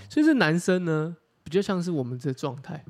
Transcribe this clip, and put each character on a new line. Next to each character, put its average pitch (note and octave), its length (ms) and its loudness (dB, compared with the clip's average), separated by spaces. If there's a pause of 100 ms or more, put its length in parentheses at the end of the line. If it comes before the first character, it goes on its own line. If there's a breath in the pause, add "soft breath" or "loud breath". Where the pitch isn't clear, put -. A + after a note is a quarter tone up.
(100)
所 D4+ 120 2
以 D4+ 40 6
这 D#4+ 80 6
男 F3 240 4
生 F#3 260 0
呢， D#3+ 320 -2 (260)
比 - 80 -18
较 F3+ 100 2
像 F#3+ 220 -2
是 F3+ 80 -4
我 D3+ 120 -2
们 B2 160 -6
这 C3+ 140 -4
状 C3+ 280 -8
态， C#3 300 -14